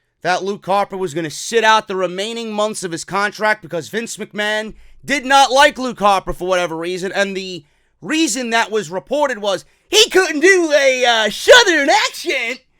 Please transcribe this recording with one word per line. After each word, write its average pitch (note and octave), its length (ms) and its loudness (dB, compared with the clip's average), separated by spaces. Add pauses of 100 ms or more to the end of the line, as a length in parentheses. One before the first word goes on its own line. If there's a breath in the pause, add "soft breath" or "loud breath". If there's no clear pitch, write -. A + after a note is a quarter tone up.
(220)
that F3 220 -2
Luke G3 220 -6
Harper G3 300 -2
was F#3 180 -6
gonna E3 160 -6
sit A3+ 340 -2
out A3 240 2
the G3 80 -6
remaining G3+ 560 -6
months G#3 300 -4
of F#3 100 -8
his D#3+ 120 -8
contract G#3 580 -2
because D#3 260 -8
Vince A3+ 280 -8
McMahon G#3+ 580 -6 (300)
did C4+ 200 -2
not C4+ 280 4
like C#4+ 260 4
Luke B3 200 -6
Harper G3 340 2
for F3+ 160 -6
whatever F3 280 0
reason, F3 360 -6
and G3 240 -2
the F#3 280 -10 (360)
reason B3+ 500 -2
that A3+ 200 0
was G3+ 200 -4
reported B3+ 480 -2
was G3+ 260 -4 (240)
he G#4+ 220 4
couldn't E4 300 2
do F4 320 4
a, C4+ 320 2
uh, A3+ 260 2
Southern F4+ 580 6
accent, D4+ 720 -2 (200)